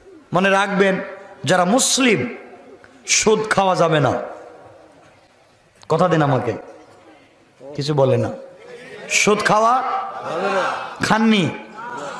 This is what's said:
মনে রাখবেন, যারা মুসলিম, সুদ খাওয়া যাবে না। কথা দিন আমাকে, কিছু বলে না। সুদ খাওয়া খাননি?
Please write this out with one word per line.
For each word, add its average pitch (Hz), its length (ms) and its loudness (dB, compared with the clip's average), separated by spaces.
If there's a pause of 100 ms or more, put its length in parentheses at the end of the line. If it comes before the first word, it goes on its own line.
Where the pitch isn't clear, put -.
(320)
মনে 185 180 2
রাখবেন, 190 500 2 (440)
যারা 180 200 4
মুসলিম, 202 720 2 (680)
সুদ 220 440 2
খাওয়া 190 260 2
যাবে 160 240 4
না। 127 120 2 (1800)
কথা 165 200 2
দিন 160 140 4
আমাকে, 131 300 0 (1200)
কিছু 143 180 -4
বলে 131 220 4
না। 110 140 -2 (760)
সুদ - 360 2
খাওয়া 226 380 4 (1200)
খাননি? 214 460 2 (680)